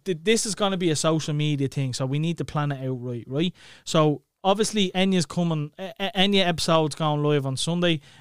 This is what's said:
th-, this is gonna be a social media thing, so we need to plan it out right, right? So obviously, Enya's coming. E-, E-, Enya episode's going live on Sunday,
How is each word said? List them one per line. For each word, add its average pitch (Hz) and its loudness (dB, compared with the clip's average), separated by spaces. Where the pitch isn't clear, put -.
th-, 185 -2
this 220 2
is 196 -6
gonna 196 0
be 175 0
a 151 2
social 156 0
media 147 0
thing, 131 -4
so 135 -4
we 135 -2
need 160 -2
to 151 -4
plan 147 -2
it 131 -8
out 131 -4
right, 120 -8
right? 160 -2
So 151 2
obviously, 196 2
Enya's 185 2
coming. 160 -2
E-, 185 -10
E-, 196 -4
Enya 196 4
episode's 160 2
going 151 0
live 147 2
on 135 -4
Sunday, 170 0